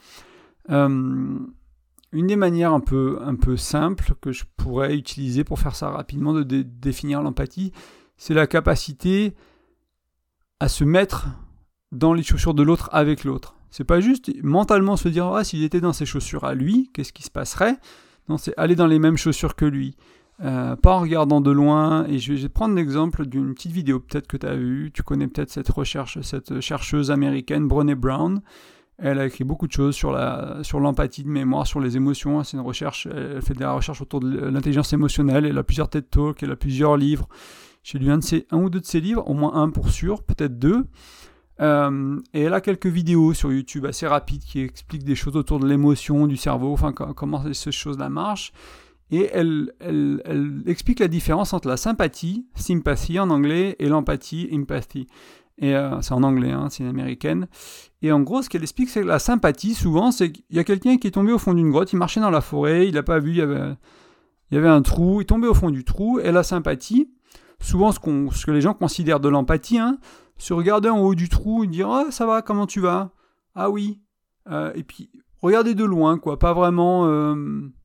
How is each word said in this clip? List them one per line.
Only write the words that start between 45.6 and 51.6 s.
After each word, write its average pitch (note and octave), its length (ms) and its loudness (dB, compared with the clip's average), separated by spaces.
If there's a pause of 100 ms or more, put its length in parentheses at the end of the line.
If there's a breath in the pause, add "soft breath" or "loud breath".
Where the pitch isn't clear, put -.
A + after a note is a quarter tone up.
l'émotion, C#3+ 600 2
du C#3 100 -2
cerveau, C3 340 -2
enfin, D3 200 0
co-, C#3 240 -10
comment D3 260 -6 (100)
ces C#3+ 200 -8
choses-là C#3 380 -8
marchent. F#3 420 -6 (580 loud breath)
Et F3+ 240 0
elle, D#3+ 460 0
elle, D3 460 -2
elle C#3+ 420 -4
explique F3+ 320 0
la G3+ 80 4
différence E3 460 0
entre F3 140 -2